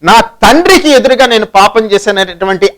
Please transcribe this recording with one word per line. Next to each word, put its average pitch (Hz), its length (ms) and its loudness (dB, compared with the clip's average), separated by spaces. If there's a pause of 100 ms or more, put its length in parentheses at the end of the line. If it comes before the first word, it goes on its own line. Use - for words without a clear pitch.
నా 208 160 2
తండ్రికి 311 680 0
ఎదురుగా 254 360 2
నేను 226 200 -2
పాపం 208 460 0
చేశాను" 196 300 -2
అనేటటువంటి 190 560 -4